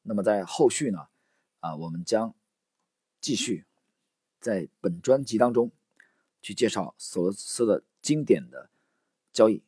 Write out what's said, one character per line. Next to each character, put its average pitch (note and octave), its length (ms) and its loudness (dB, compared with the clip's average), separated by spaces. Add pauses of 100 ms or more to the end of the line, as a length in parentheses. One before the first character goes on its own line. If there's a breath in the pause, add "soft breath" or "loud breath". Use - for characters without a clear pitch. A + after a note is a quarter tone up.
那 A2 120 -8
么 G2+ 100 -2
在 G2+ 200 2
后 B2+ 260 4
续 C#3 200 -2
呢， E2+ 200 -8 (500)
啊， D#2+ 160 -6
我 E2 140 -8
们 E2+ 140 -8
将 A2 300 -2 (880)
继 B2+ 160 -4
续 A#2 300 -4 (760)
在 F#2+ 280 -2 (120)
本 F2 200 -4
专 C3+ 240 4
辑 A2 140 -4
当 A#2+ 160 4
中 A#2+ 180 2 (720 soft breath)
去 - 120 -12
介 A2+ 140 2
绍 F#2+ 300 -4
索 - 240 -6
罗 F#2 100 2
斯 - 340 -4
的 G2+ 180 2 (180)
经 D3+ 240 0
典 - 240 -4
的 - 220 -20 (600)
交 A2 160 6
易 G#2+ 200 0